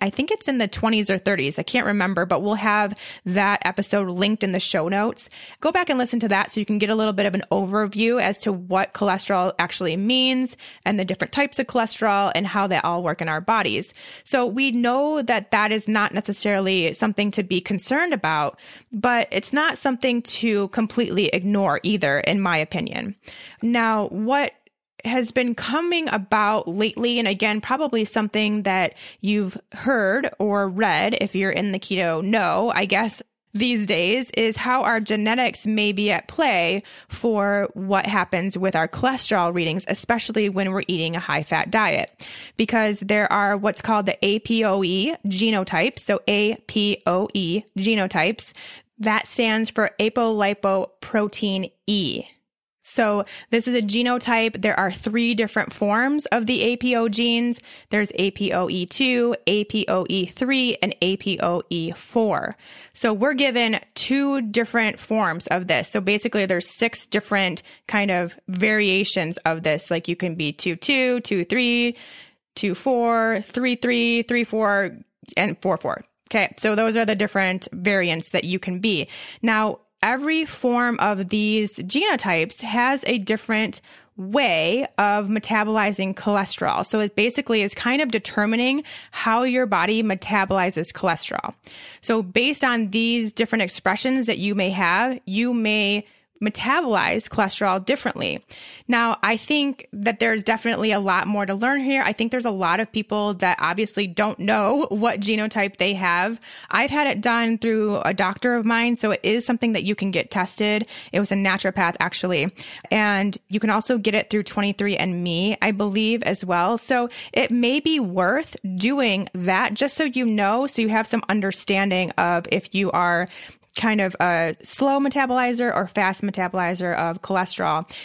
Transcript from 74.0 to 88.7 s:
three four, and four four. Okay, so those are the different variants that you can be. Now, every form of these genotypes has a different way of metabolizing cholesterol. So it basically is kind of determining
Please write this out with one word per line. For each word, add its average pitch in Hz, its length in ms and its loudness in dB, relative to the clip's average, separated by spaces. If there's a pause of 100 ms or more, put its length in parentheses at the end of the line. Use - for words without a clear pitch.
three 240 200 0
four, 202 480 0 (460)
and 185 260 0
four 185 140 2
four. - 260 -6 (300)
Okay, 208 260 0
so 214 160 0
those 220 220 2
are 233 80 2
the 214 100 2
different 190 580 0
variants 180 600 0
that 180 100 0
you 180 160 -2
can 180 220 -6
be. 196 280 0 (320)
Now, 220 380 0 (260)
every 294 400 0
form 240 540 0
of 190 300 0
these 214 500 0
genotypes 208 800 0
has 240 460 0
a 240 120 0
different 214 640 -2 (360)
way 196 680 2 (140)
of 202 300 2
metabolizing 214 840 0
cholesterol. - 720 -2
So - 140 0
it 208 160 -2
basically 233 480 0
is 196 100 -2
kind 262 300 0
of 262 80 -2
determining 233 720 0 (300)